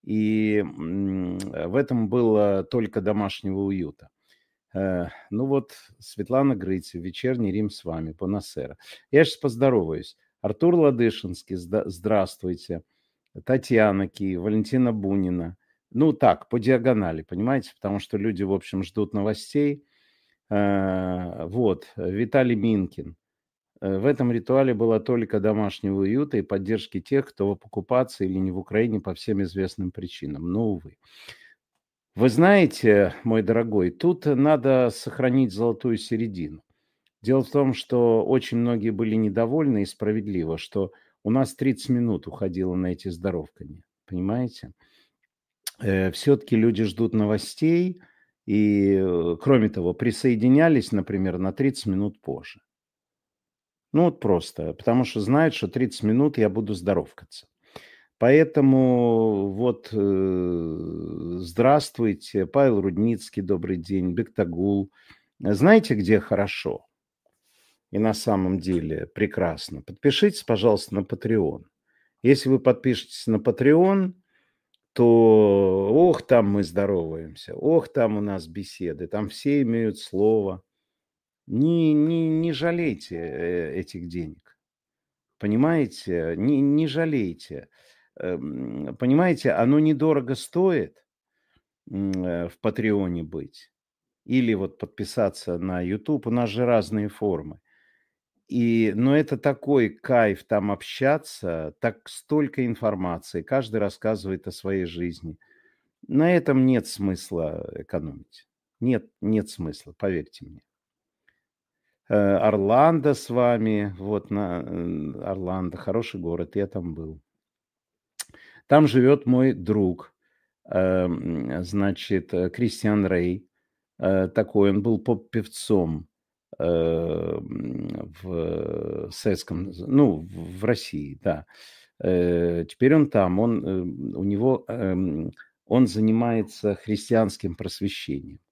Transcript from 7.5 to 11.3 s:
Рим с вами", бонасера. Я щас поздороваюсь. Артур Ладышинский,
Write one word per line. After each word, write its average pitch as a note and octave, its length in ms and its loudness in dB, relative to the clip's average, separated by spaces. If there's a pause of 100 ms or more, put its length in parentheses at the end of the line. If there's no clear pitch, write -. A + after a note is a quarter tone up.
Рим G#2 180 -2
с - 140 -16
вами", D#2+ 280 -8
бонасера. F#2 680 -8 (340)
Я D3 120 8
щас - 140 0
поздороваюсь. A2+ 800 0 (240)
Артур E3+ 340 2
Ладышинский, A#2 800 0